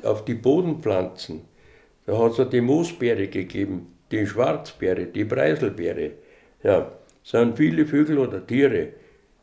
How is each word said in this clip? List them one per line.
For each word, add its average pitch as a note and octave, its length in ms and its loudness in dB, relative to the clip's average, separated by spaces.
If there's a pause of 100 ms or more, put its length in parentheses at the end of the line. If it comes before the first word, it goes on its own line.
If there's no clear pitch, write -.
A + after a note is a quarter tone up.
auf A2 220 -2
die A2+ 100 -4
Bodenpflanzen, G#2+ 1080 0 (600)
da G#2 140 -2
hat's A#2 200 2
ja C3 60 4
die B2 160 2
Moosbeere A#2+ 680 0
gegeben, F#2+ 580 -6 (240)
die G#2+ 160 -2
Schwarzbeere, G#2 800 -2
die G#2 180 -4
Preiselbeere, G#2 840 -2 (540)
ja, F#2+ 260 4 (320)
sind A#2 340 2
viele D#3 300 2
Vögel D3+ 320 2
oder G2 260 -2
Tiere, A2+ 440 2 (540)